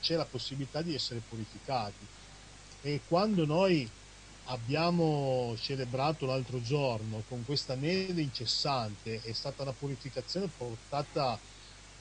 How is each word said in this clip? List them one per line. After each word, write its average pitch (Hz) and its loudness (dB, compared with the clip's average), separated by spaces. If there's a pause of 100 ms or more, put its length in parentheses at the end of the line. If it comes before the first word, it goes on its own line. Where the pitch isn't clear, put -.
c'è 165 2
la 156 2
possibilità 135 -4
di 165 0
essere 120 -2
purificati. 107 -4 (720)
E 143 0
quando 185 6
noi 160 6 (580)
abbiamo 139 4
celebrato 135 0
l'altro 127 0
giorno 113 0
con 120 -6
questa 135 0
neve 180 2
incessante, 117 0
è 113 -6
stata 139 -4
una 135 -2
purificazione 139 -4
portata, 127 -2 (640)